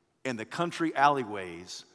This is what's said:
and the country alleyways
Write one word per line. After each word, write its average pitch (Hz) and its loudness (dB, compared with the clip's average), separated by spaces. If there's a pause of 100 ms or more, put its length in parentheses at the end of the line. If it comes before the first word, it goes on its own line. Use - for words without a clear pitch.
(240)
and 123 -2
the 110 -8
country 165 -2
alleyways 104 2 (100)